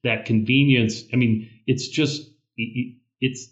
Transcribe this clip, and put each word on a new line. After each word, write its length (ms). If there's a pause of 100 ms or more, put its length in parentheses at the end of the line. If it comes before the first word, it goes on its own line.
that 220
convenience. 840
I 60
mean, 320 (180)
it's 220
just, 400 (300)
y-, 80 (100)
y-, 180 (260)
it's, 320